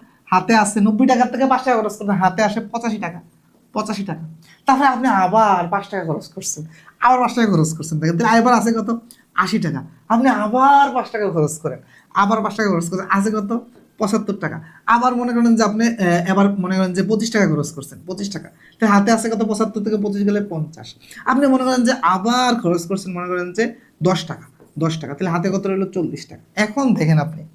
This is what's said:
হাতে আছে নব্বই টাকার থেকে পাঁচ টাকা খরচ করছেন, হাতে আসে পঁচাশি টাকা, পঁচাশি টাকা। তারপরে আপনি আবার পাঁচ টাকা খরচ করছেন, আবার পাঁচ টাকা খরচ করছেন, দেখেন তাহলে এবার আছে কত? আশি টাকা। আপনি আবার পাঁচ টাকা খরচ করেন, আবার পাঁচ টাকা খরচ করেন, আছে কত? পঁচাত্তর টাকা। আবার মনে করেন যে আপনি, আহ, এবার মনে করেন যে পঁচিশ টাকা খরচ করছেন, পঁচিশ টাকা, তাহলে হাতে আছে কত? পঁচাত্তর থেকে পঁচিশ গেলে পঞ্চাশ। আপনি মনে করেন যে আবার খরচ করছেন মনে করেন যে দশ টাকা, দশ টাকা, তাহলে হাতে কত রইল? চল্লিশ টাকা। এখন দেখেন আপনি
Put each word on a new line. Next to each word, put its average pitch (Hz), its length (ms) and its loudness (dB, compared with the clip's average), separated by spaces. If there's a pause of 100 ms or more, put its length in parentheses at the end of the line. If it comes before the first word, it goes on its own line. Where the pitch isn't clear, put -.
(260)
হাতে 185 300 2
আছে 208 260 2
নব্বই 220 260 4
টাকার 247 240 4
থেকে 262 140 0
পাঁচ 262 180 2
টাকা 240 180 2
খরচ 208 160 -4
করছেন, 202 180 -2
হাতে 180 280 2
আসে 208 160 0
পঁচাশি 233 380 -6
টাকা, 170 220 -8 (540)
পঁচাশি 208 300 -4
টাকা। 160 220 -8 (400)
তারপরে 269 220 4
আপনি 254 200 0
আবার 190 600 4
পাঁচ 196 240 -4
টাকা 165 220 -4
খরচ - 140 -10
করছেন, - 360 -10 (360)
আবার 247 200 4
পাঁচ 240 160 0
টাকা 233 180 2
খরচ 160 240 2
করছেন, 156 220 -6
দেখেন 165 180 0
তাহলে 226 220 4
এবার 240 140 4
আছে 226 180 2
কত? 226 180 -2 (460)
আশি 185 240 0
টাকা। 139 240 -4 (260)
আপনি 247 200 4
আবার 254 680 4
পাঁচ 240 160 -2
টাকা 208 180 -2
খরচ 156 340 0
করেন, 127 160 -8 (340)
আবার 202 280 2
পাঁচ 208 140 -4
টাকা 214 140 0
খরচ 170 200 -2
করেন, 185 200 -6
আছে 196 220 2
কত? 214 200 -4 (460)
পঁচাত্তর 214 360 -2
টাকা। 160 280 -6 (240)
আবার 240 300 2
মনে 240 180 -2
করেন 233 220 4
যে 220 80 4
আপনি, 220 240 2
আহ, 175 440 0
এবার 196 280 2
মনে 185 180 -2
করেন 185 160 0
যে 185 100 0
পঁচিশ 214 280 -2
টাকা 180 240 2
খরচ 147 160 -4
করছেন, - 340 -16
পঁচিশ 190 280 -8
টাকা, - 140 -12
তাহলে - 480 -2
হাতে 202 160 4
আছে 226 180 0
কত? 220 140 -2
পঁচাত্তর 214 400 -2
থেকে 214 140 -2
পঁচিশ 202 280 -2
গেলে 202 240 0
পঞ্চাশ। - 460 -10 (300)
আপনি 269 220 2
মনে 262 160 2
করেন 254 200 0
যে 254 180 2
আবার 233 600 0
খরচ 170 260 0
করছেন 190 260 -6
মনে 175 140 -8
করেন 180 260 -6
যে 226 200 -2 (300)
দশ 185 200 2
টাকা, - 220 -12 (340)
দশ 160 220 -2
টাকা, 143 120 -10
তাহলে 180 160 -4
হাতে 175 200 -2
কত 196 180 -4
রইল? 190 240 -2
চল্লিশ 156 340 -6
টাকা। - 360 -8
এখন 226 320 0
দেখেন 160 260 2
আপনি - 220 -6 (140)